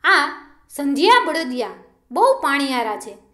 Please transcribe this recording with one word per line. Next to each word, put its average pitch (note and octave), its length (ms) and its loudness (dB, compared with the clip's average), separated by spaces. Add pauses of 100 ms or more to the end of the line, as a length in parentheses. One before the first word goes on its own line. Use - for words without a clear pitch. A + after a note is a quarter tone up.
આ D#4 420 0 (240)
સંધ્યા D4 540 2
બળદિયા B3+ 460 -4 (400)
બહુ A#4+ 320 2
પાણિયારા C4+ 540 -2
છે - 200 -16 (180)